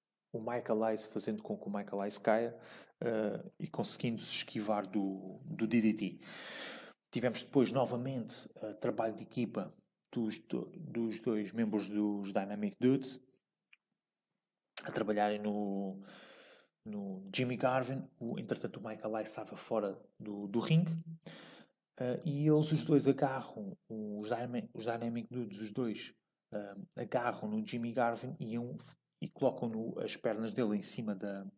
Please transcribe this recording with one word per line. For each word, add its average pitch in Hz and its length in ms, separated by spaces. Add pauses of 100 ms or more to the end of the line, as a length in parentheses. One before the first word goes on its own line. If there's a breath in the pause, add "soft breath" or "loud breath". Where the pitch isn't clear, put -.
(340)
o 117 60
Michael 113 540
Ice, 107 140
fazendo 107 340
com 104 160
que - 100
o 101 40
Michael 101 360
Ice 104 120
caia, 117 400 (420 loud breath)
eh, 110 580
e - 80
conseguindo - 520
se - 160
esquivar 104 500
do, 95 600
do 107 200
D 113 140
D 107 140
T. - 260 (960 loud breath)
Tivemos 120 300
depois, 127 280
novamente, 127 840
eh, 107 180
trabalho 113 420
de 104 60
equipa 104 500 (400)
dos 113 280
do-, - 360
dos 117 460
dois 107 300
membros 107 360
dos 104 460
Dynamic 101 480
Dudes 131 400 (1600)
a - 80
trabalharem 104 480
no, 98 600 (840 loud breath)
no 98 500
Jimmy 127 220
Garvin. 131 540 (100)
O, 117 200
entretanto, 117 380
o 98 60
Michael 110 380
Ice 107 80
estava 104 260
fora 101 480 (160)
do, 101 280
do 107 120
ringue. 165 320 (1080 loud breath)
Eh, 123 260
e 147 220
eles, 156 240
os 156 120
dois, 139 240
agarram 131 680 (100)
os 107 420
Dyna-, 120 440
os 110 120
Dynamic 117 460
Dudes, 107 300
os 107 100
dois, 113 440 (360)
eh, 101 240 (220)
agarram 120 500
no 107 180
Jimmy 117 280
Garvin 120 460
e 110 140
iam, 120 220 (460)
e - 80
colocam-no, 113 720
as - 180
pernas 110 340
dele 104 240
em 101 60
cima 107 320
da, 98 320 (120)